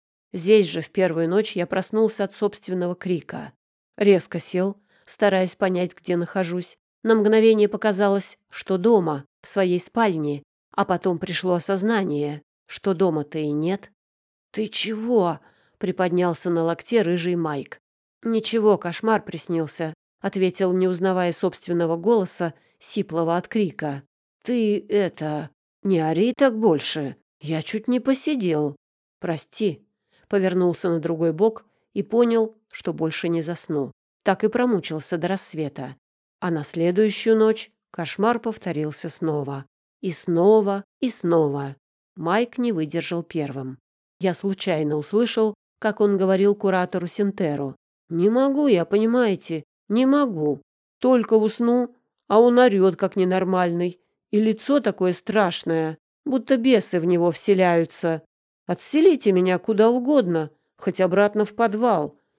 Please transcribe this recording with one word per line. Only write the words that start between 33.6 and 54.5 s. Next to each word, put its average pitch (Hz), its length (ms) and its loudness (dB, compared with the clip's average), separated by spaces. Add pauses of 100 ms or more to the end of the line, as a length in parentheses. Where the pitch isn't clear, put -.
Так 190 200 0
и 214 60 2
промучился 208 680 -2
до 170 120 -2
рассвета. 147 680 -8 (460)
А 180 100 -2
на 156 120 -2
следующую 196 760 0
ночь 220 340 0 (200)
кошмар 214 480 -2
повторился 160 720 -6
снова. 143 560 -6 (360)
И 185 100 -4
снова, 196 720 2 (160)
и 254 100 -2
снова. 143 640 0 (400)
Майк 202 440 -2
не 240 120 0
выдержал 165 520 -4
первым. 135 560 -8 (400)
Я 180 160 0
случайно 160 600 -2
услышал, 214 580 0 (240)
как 214 220 -2
он 202 160 2
говорил 190 360 2
куратору 185 540 -2
Синтеру: 160 680 -4 (340)
"Не 170 200 2
могу 277 380 2
я, 175 180 4
понимаете, 208 760 0 (240)
не 240 180 2
могу. 190 560 0 (380)
Только 247 340 2
усну, 233 640 2 (320)
а 208 120 4
он 240 200 6
орёт, 196 360 4
как 185 200 -4
ненормальный. 180 840 0 (300)
И 208 100 2
лицо 220 420 2